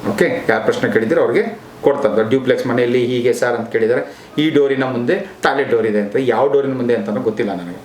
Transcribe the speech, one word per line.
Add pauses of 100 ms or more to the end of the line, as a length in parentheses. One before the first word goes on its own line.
ಓಕೆ,
ಯಾರು
ಪ್ರಶ್ನೆ
ಕೇಳಿದ್ರೆ
ಅವ್ರಿಗೆ (220)
ಕೊಡ್ತಾರೆ.
"ಡ್ಯೂಪ್ಲೆಕ್ಸ್
ಮನೆಯಲ್ಲಿ
ಹೀಗೆ
ಸರ್"
ಅಂತ
ಕೇಳಿದರೆ, (220)
ಈ
ಡೋರಿನ
ಮುಂದೆ (240)
ಟಾಯ್ಲೆಟ್
ಡೋರ್
ಇದೆ
ಅಂತ,
ಯಾವ
ಡೋರಿನ
ಮುಂದೆ
ಅಂತಲೂ
ಗೊತ್ತಿಲ್ಲ
ನನಗೆ.